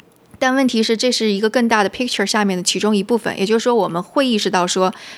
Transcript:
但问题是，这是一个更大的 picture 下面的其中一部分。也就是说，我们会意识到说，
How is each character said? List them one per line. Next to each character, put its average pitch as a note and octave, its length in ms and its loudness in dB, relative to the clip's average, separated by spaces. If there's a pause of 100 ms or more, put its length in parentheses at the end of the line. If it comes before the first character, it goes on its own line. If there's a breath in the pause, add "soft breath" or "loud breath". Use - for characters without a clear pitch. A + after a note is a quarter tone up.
(400)
但 C4 160 2
问 C4+ 100 2
题 A#3 160 0
是， A3+ 140 0
这 B3 160 0
是 A3+ 180 0
一 G3 120 0
个 A3 80 2
更 A#3+ 180 0
大 A3 160 2
的 F#3+ 60 0
picture B3 360 -4
下 G#3 200 0
面 G3 100 0
的 F3 80 -4
其 - 160 -2
中 G#3 160 0
一 G3 80 2
部 A#3 140 0
分。 - 200 -4
也 G3 80 -2
就 A3 140 2
是 A3 40 -8
说， B3 120 2
我 F#3 140 2
们 E3+ 120 -4
会 C#4 240 -2
意 A#3+ 120 0
识 G3 120 -2
到 F3+ 160 2
说， F#3 280 0 (240 loud breath)